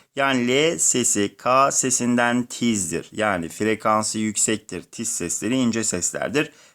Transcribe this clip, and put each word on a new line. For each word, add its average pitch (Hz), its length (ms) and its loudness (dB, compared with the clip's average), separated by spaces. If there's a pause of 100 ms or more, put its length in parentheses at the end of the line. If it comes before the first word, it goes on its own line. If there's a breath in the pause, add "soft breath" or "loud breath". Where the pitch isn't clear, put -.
(160 loud breath)
Yani 131 320 2
L 156 320 2
sesi 107 580 0
K 131 340 4
sesinden 120 720 2
tizdir. 95 680 -2
Yani 90 380 -2
frekansı 107 680 0
yüksektir. 104 640 -2
Tiz - 260 -10
sesleri 98 480 -4
ince 117 260 0
seslerdir. 90 680 -2 (240 soft breath)